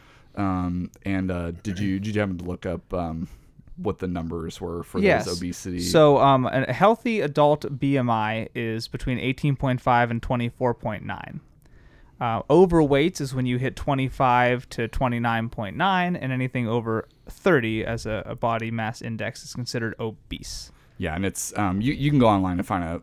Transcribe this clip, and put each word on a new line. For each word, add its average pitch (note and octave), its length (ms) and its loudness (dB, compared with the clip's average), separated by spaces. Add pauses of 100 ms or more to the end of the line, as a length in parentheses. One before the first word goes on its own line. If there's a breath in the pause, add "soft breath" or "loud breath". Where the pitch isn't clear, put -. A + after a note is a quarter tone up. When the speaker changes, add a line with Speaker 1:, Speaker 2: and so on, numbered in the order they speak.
(360 soft breath)
Speaker 1:
Um, F2+ 560 -2 (120)
and, F#2+ 280 -2
uh, F2 200 -4
did F2+ 280 -6
you, G2 180 0
did G#2 160 -4
you G#2 60 0
happen F#2+ 200 -2
to F2 40 -12
look F2 220 -8
up, F2 280 -6
um, E2 360 -4 (480 soft breath)
what G#2 220 -4
the F#2 80 -4
numbers E2+ 520 -6
were E2+ 240 -6
for - 160 -6
Speaker 2:
Yes. F#3 240 4
Speaker 1:
those F2+ 140 -4
obesity? F2 420 -6
Speaker 2:
So, D3 380 6
um, B2+ 280 6
a B2 280 0
healthy A3 480 2
adult D3 580 2
B C#3 180 2
M B2 120 2
I A2 440 0
is A2+ 360 -4
between B2+ 280 -4
eighteen C3 380 0
point B2+ 240 -2
five A#2+ 320 4
and A#2 100 -2
twenty-four A#2+ 520 -2
point A2 320 -8
nine. - 340 -10 (800 soft breath)
Uh, A2+ 300 -2
overweight D#3+ 720 6
is C3 120 -6
when B2+ 120 -2
you B2 120 0
hit B2 200 -4
twenty-five B2 920 2
to A2+ 200 -4
twenty-nine A#2+ 580 -2
point G2+ 300 -8
nine, F3+ 400 0
and C3 160 -4
anything B2+ 340 -2
over A2+ 400 -2 (220)
thirty A2+ 560 2
as A#2 200 -6
a, G#2+ 200 -4
a A2 100 -10
body A2+ 360 -2
mass A2+ 300 -6
index G#2+ 400 -8
is - 120 -16
considered A#2+ 480 -6
obese. - 720 -10 (260 soft breath)
Speaker 1:
Yeah, D#2+ 180 -4
and F#2+ 100 -2
it's, - 320 -6
um, G2 240 0
you, C3+ 120 0
you C#3 160 0
can D3 100 4
go A#2+ 80 8
online F#2+ 300 4
and F#2+ 100 -4
find F#2 160 -2
a, E2 200 -6